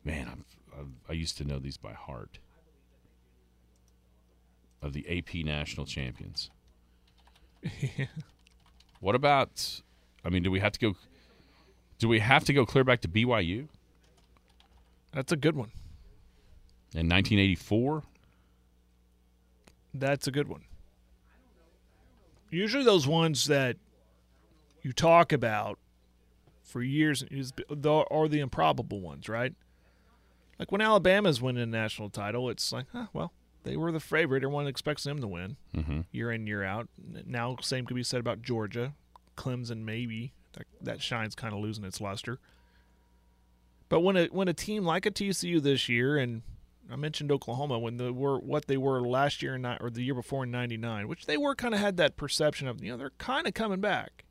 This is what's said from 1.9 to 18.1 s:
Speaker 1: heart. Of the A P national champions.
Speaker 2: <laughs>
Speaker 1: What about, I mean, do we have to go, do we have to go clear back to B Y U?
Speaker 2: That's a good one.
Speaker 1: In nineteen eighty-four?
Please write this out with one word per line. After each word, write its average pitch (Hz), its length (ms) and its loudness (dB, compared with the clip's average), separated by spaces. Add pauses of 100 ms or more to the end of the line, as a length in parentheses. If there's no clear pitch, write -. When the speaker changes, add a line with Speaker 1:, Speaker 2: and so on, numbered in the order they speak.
Speaker 1:
heart. - 460 -14 (2500)
Of 71 120 -8
the 73 140 -6
A 87 140 -2
P 82 220 -6
national 73 420 -4
champions. - 640 -8 (1120)
Speaker 2:
<laughs> - 60 -4 (1300)
Speaker 1:
What 95 140 2
about, 139 680 2 (440)
I 90 40 0
mean, 90 120 4
do 92 80 2
we 95 100 2
have 104 120 2
to - 80 -12
go, 104 160 2 (1040)
do 117 80 2
we 113 120 6
have 139 260 6
to 143 80 4
go 135 120 6
clear 135 180 4
back 127 180 4
to - 60 -4
B 107 180 2
Y 120 160 2
U? 101 260 -2 (1400)
Speaker 2:
That's 139 200 -4
a 175 40 4
good 151 200 2
one. 113 160 -6 (1200)
Speaker 1:
In 82 120 2
nineteen 98 300 6
eighty-four? 113 640 2 (1900)